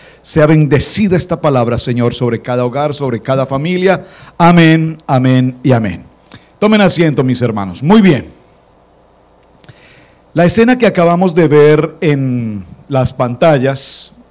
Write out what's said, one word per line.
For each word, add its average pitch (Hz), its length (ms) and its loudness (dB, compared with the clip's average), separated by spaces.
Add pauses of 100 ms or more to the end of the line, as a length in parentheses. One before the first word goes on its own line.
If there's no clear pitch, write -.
(220)
sea 151 240 -2
bendecida 160 720 0
esta 165 240 -6
palabra, 120 360 0
Señor, 120 360 -2
sobre 117 280 -4
cada 123 240 -4
hogar, 139 280 -4
sobre 127 280 -6
cada 135 240 -4
familia. 175 580 -2 (340)
Amén, 160 680 2
amén 127 560 0
y 131 80 2
amén. 110 320 -2 (560)
Tomen 214 220 2
asiento, 156 420 0
mis 127 180 -2
hermanos. 101 400 -6
Muy 202 200 4
bien. 139 240 2 (2000)
La 170 120 2
escena 226 320 2
que 247 100 0
acabamos 175 460 0
de 165 140 2
ver 151 540 4
en 123 600 -4 (240)
las 131 260 -2
pantallas, 131 1000 -2 (180)